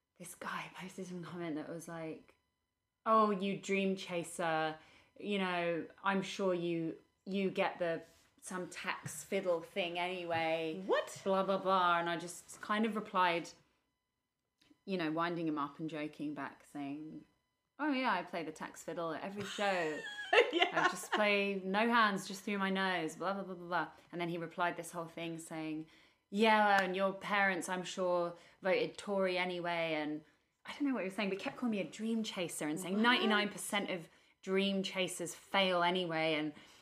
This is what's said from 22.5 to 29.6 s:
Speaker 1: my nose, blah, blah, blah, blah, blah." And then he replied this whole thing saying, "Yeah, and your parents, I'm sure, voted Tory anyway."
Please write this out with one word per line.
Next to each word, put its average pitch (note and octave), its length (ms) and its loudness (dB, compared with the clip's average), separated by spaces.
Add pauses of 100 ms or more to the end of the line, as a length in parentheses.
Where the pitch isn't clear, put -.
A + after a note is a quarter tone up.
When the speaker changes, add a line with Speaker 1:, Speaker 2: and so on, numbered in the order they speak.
Speaker 1:
my G3 120 2
nose, F#3 460 0
blah, F3 180 -2
blah, G3 100 -6
blah, F#3 120 -10
blah, F3 120 -12
blah." E3+ 200 0 (240)
And E3+ 80 -6
then E3+ 100 0
he E3+ 80 -2
replied E3 380 -2
this E3+ 160 -10
whole E3+ 140 -6
thing E3 320 -8
saying, D#3+ 480 -8 (460)
"Yeah, G#3 520 6
and F#3 120 0
your F#3+ 180 2
parents, F#3+ 560 0
I'm F#3 140 -4
sure, F3 500 0 (280)
voted E3 360 0
Tory F#3+ 400 0
anyway." E3+ 640 -2